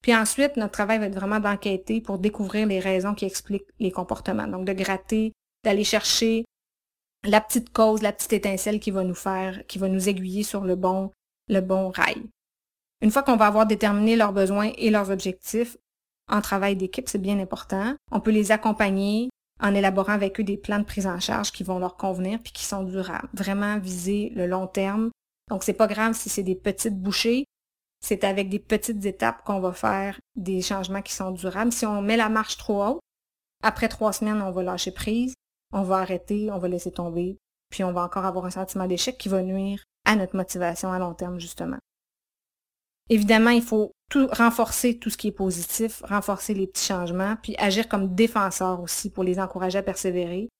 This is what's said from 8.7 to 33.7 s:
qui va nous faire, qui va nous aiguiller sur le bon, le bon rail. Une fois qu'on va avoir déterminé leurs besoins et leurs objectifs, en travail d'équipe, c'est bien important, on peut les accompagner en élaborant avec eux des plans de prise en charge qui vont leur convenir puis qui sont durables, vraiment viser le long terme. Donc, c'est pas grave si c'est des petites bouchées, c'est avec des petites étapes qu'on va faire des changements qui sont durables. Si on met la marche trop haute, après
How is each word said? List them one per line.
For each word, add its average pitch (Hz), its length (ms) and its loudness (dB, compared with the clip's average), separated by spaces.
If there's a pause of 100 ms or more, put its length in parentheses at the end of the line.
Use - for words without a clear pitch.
qui 214 100 -4
va 190 140 0
nous 180 100 -2
faire, 190 540 -4
qui - 100 -10
va 190 120 0
nous 190 200 2
aiguiller 185 320 -2
sur 202 200 -4
le 185 140 0
bon, 190 360 0 (380)
le 196 120 4
bon 190 300 0
rail. - 320 2 (760)
Une 214 100 6
fois 277 100 4
qu'on 269 140 4
va 214 100 6
avoir 214 220 6
déterminé 214 480 4
leurs 208 180 4
besoins 202 420 2
et 226 140 2
leurs 202 220 2
objectifs, 196 680 -4 (540)
en 208 100 4
travail 196 340 0
d'équipe, 190 320 -6
c'est 202 140 -4
bien 202 160 0
important, 190 560 -4 (180)
on 202 100 0
peut 220 100 2
les 214 200 4
accompagner 214 800 2 (300)
en 202 160 2
élaborant 196 380 4
avec 202 260 0
eux 220 40 0
des 196 140 -2
plans 208 220 -2
de 214 40 0
prise 202 220 -4
en 180 140 -2
charge - 320 -2
qui - 100 -12
vont 185 160 -4
leur 180 180 -4
convenir 190 440 -2
puis - 140 -14
qui - 120 -8
sont 196 160 -4
durables, 190 540 -6
vraiment 202 420 -2
viser 190 560 -4
le 175 140 -2
long 185 180 -2
terme. 202 460 -2 (400)
Donc, 190 120 -4
c'est 202 100 0
pas 220 120 6
grave 214 300 0
si - 140 -8
c'est - 120 -2
des 185 140 0
petites 196 440 -4
bouchées, 233 460 0 (580)
c'est 196 200 0
avec 196 260 0
des 202 80 -2
petites 214 480 -2
étapes 202 380 -2
qu'on 202 160 -2
va 185 140 -2
faire 196 460 -2 (160)
des 185 280 -2
changements 196 400 -4
qui - 100 -10
sont 190 160 -6
durables. 190 420 -2
Si 233 140 -2
on 208 160 -2
met 214 160 2
la 220 120 2
marche 220 280 0
trop 202 260 -2
haute, 269 160 -2 (600)
après 220 280 0